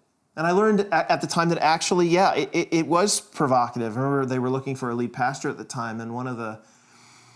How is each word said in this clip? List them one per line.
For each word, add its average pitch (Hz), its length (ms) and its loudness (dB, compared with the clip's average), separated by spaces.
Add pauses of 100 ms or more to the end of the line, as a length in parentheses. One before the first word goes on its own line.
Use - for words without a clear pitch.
(360)
And 160 100 -2
I 175 60 2
learned 208 280 4
a-, 170 320 0
at 156 80 2
the 170 60 -6
time 170 220 0
that 165 100 2
actually, 165 480 2
yeah, 175 280 4
it, 139 180 -2
it, 165 180 -2
it 165 160 2
was 208 340 2
provocative. 123 760 0
I 127 40 -2
remember 139 260 0
they 131 120 -2
were 127 100 -2
looking 131 280 -4
for 127 140 -4
a 117 40 -4
lead 120 180 -4
pastor 135 360 -4
at - 100 -6
the 110 60 -10
time, 117 360 -8
and 113 140 -10
one 127 120 -6
of 123 100 -6
the, 110 240 -8 (760)